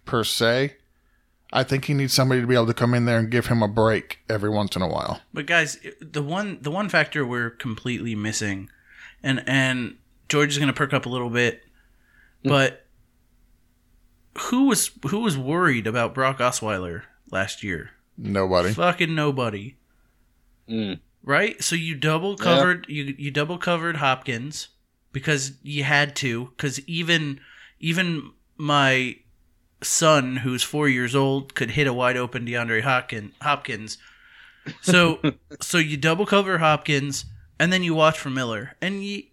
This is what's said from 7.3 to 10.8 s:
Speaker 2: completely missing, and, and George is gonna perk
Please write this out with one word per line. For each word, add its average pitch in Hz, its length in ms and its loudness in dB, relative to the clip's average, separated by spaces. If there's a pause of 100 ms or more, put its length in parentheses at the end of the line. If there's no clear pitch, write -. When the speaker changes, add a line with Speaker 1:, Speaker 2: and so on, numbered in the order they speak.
Speaker 2:
completely 117 640 -6
missing, 104 540 -4 (540)
and, 135 240 -2
and 131 500 0 (320)
George 147 220 4
is 143 60 -2
gonna 139 160 2
perk 143 200 -2